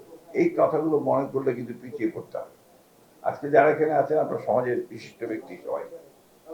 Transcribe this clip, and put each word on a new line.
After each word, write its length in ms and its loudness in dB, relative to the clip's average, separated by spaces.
এই 260 2
কথাগুলো 420 2
মনে 320 2
করলে 220 0
কিন্তু 180 -8
পিছিয়ে 320 -4
পড়তে 240 -10
হবে। 180 -12
আজকে 280 -4
যারা 200 8
এখানে 220 2
আছেন, 260 2
আপনারা 280 -2
সমাজের 440 0
বিশিষ্ট 340 -14
ব্যক্তি 400 -8
সবাই, 200 -6